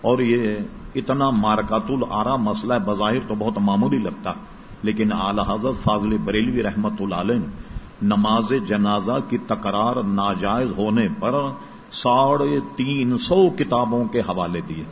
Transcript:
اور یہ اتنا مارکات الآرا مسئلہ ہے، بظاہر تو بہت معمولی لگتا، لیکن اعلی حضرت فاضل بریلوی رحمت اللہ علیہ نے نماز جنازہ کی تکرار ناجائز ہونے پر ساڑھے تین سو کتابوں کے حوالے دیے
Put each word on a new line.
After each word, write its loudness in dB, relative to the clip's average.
اور 2
یہ 2
اتنا 0
مارکات 0
الآرا 0
مسئلہ -2
ہے، 2
بظاہر 0
تو -2
بہت -2
معمولی 2
لگتا، -4
لیکن 0
اعلی 0
حضرت -2
فاضل 2
بریلوی 0
رحمت -2
اللہ -2
علیہ 0
نے 0
نماز 2
جنازہ 2
کی 0
تکرار 0
ناجائز 0
ہونے 2
پر 0
ساڑھے 2
تین 0
سو 4
کتابوں 0
کے 0
حوالے -2
دیے -8